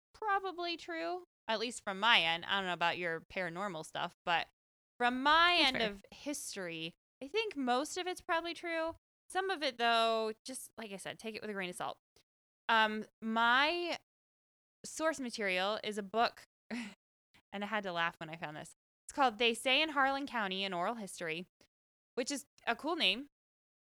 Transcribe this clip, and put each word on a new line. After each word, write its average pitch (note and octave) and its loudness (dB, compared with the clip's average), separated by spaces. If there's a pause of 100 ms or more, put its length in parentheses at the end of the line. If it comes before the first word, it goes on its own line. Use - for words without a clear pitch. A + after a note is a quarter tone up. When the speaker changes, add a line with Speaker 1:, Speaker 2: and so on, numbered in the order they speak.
(140)
Speaker 1:
probably F#4 0
true, E4+ -6 (240)
at A3 2
least A#3+ -6
from F#3+ -4
my A3 8
end. E3 2
I G3 0
don't F#3+ 0
know F3+ 0
about E3 2
your E3 -4 (120)
paranormal F3 -4
stuff, D#3+ -6 (100)
but E3+ 2 (500)
from B3 2
my E4 6
Speaker 2:
That's D4 6
Speaker 1:
end C4 0
Speaker 2:
fair. A3 2
Speaker 1:
of G3+ -12
history, E3+ -8 (280)
I C4+ -10
think G#4 -4
most B3+ 0
of F4+ -4
it's F4+ -6
probably E4+ -2
true. E4 -4 (340)
Some F#4+ -2
of D#4 -4
it, C4 -2
though, A3+ 2 (120)
just - -12
like A3 -12
I G3 -8
said, D#3+ -10
take A3 -10
it - -10
with G#3+ -8
a G#3 -6
grain F#3 -4
of F3 -10
salt. - -6 (680)
Um, A3 4 (160)
my C4 2 (840)
source D#4 -2
material G3+ 0
is G#3+ -4
a G#3 -2
book, A3 0 (140)
<laughs> - -16 (840)
and G3+ -6
I - -4
had G#3 -2
to F#3 -4
laugh E3+ 0
when D#3+ -10
I D#3+ -10
found D#3 -8
this. D3+ -14 (340)
It's - -16
called B3 4
They A#3 4
Say C4 2
in D#4+ 0
Harlan C#4 2
County, G3 -2
An F#3+ -4
Oral F3+ 0
History, F3+ -6 (680)
which C4 -2
is C#4+ -4 (220)
a A#3 -2
cool E4 -4
name, A#3 0 (580)